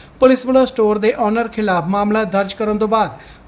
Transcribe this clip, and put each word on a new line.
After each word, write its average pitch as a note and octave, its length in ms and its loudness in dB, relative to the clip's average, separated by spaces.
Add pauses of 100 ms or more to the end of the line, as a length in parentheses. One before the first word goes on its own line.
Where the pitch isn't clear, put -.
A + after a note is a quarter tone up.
(200)
ਪੁਲਿਸ C4 260 4
ਵੱਲੋਂ C4 200 4
ਸਟੋਰ G#3+ 320 0
ਦੇ G#3+ 200 0
ਓਨਰ A3+ 300 -2
ਖਿਲਾਫ F#3+ 400 -2
ਮਾਮਲਾ G#3 380 0
ਦਰਜ G3 280 -4
ਕਰਨ G#3+ 240 -4
ਤੋਂ G#3+ 100 -2
ਬਾਅਦ G#3 300 -2 (300)